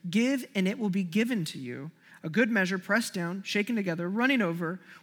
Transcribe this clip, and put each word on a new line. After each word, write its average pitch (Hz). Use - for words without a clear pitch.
Give 247
and 185
it 226
will 214
be 190
given 214
to -
you. 131
A 165
good 220
measure, 190
pressed 208
down, 180
shaken 208
together, 175
running 240
over, 170